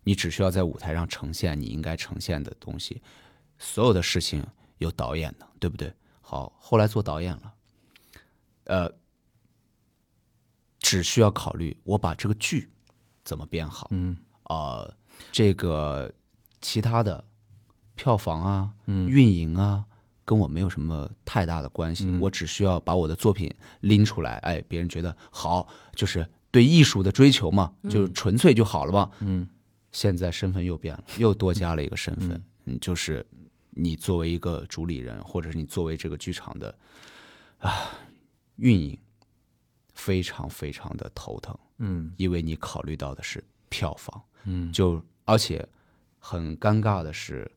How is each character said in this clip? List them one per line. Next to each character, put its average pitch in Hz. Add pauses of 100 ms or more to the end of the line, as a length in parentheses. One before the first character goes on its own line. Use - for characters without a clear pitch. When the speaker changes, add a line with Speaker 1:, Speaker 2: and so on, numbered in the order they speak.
Speaker 1:
你 101
只 90
需 98
要 92
在 92
舞 85
台 78
上 85
呈 -
现 76
你 67
应 62
该 80
呈 -
现 76
的 -
东 -
西， - (560)
所 -
有 117
的 90
事 -
情 - (340)
有 82
导 65
演 80
的， - (120)
对 87
不 -
对？ - (280)
好， -
后 -
来 107
做 107
导 78
演 90
了， 60 (1080)
呃， 87 (1900)
只 90
需 -
要 107
考 -
虑 82
我 101
把 90
这 -
个 104
剧 120 (560)
怎 -
么 76
编 80
好。 -
Speaker 2:
嗯。 90 (280)
Speaker 1:
呃， 64 (400)
这 104
个 76 (500)
其 -
他 113
的 98 (680)
票 117
房 80
啊， 98 (160)
Speaker 2:
嗯。 95
Speaker 1:
运 131
营 82
啊， 101 (400)
跟 110
我 92
没 78
有 95
什 73
么 76 (160)
太 95
大 82
的 73
关 82
系， 98
Speaker 2:
嗯。 90
Speaker 1:
我 92
只 85
需 -
要 90
把 82
我 85
的 80
作 110
品 92 (280)
拎 104
出 98
来， 57
哎， 82
别 85
人 87
觉 82
得 85 (140)
好， - (260)
就 104
是 82 (220)
对 123
艺 160
术 98
的 98
追 135
求 101
嘛， 95 (120)
Speaker 3:
嗯。 101
Speaker 1:
就 101
纯 92
粹 147
就 110
好 76
了 76
嘛。 98
Speaker 2:
嗯。 92 (440)
Speaker 1:
现 95
在 87
身 95
份 92
又 87
变 76
了， - (160)
又 110
多 95
加 85
了 76
一 -
个 -
身 80
份， 90
Speaker 2:
嗯。 85 (300)
Speaker 1:
嗯， 64
就 90
是 73 (500)
你 82
作 90
为 82
一 85
个 85
主 -
理 82
人， 60
或 -
者 80
是 80
你 80
作 85
为 80
这 82
个 76
剧 90
场 -
的， - (840)
啊， 90 (840)
运 113
营， 71 (960)
非 95
常 -
非 73
常 -
的 -
头 -
疼。 - (200)
Speaker 2:
嗯。 87
Speaker 1:
因 92
为 87
你 80
考 -
虑 76
到 67
的 -
是 - (280)
票 -
房。 - (220)
Speaker 2:
嗯。 90
Speaker 1:
就， 87 (220)
而 110
且 - (540)
很 82
尴 107
尬 101
的 78
是 65